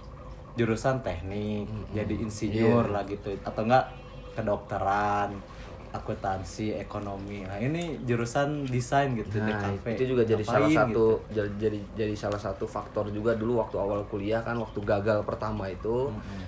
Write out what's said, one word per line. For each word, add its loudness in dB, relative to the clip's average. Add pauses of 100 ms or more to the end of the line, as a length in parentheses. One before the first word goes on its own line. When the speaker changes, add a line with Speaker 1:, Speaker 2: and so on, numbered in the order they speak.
(540)
Speaker 1:
jurusan 2
teknik, -4
Speaker 2:
Mm-mm. -8
Speaker 1:
jadi 0
insinyur 4
Speaker 2:
Iya. 0
Speaker 1:
lah 0
gitu, -6 (100)
atau -4
enggak 6 (500)
kedokteran, 0 (540)
akuntansi, -4
ekonomi. -6
Nah, -8
ini 0
jurusan 2
desain 2
gitu, -2
Speaker 2:
Nah, 2
Speaker 1:
D 2
K -2 (160)
V. -12 (120)
Speaker 2:
itu 2
juga 4
jadi 4
salah 4
Speaker 1:
Ngapain 8
Speaker 2:
satu, 6 (100)
Speaker 1:
gitu? -8
Speaker 2:
jadi, 0
jadi, 0 (180)
jadi 0
salah -2
satu -4
faktor -2
juga 0
dulu 2
waktu 0
awal 0
kuliah 0
kan, -2
waktu -4
gagal 2
pertama -4
itu, -2
Speaker 1:
Mm-mm. -8